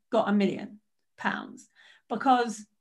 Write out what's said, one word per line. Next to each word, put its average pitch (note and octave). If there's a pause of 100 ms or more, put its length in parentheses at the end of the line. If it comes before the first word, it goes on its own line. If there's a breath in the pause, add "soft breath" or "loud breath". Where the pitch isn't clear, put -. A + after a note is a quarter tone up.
got G#3+
a -
million - (380)
pounds, - (380 soft breath)
because A#3+ (160)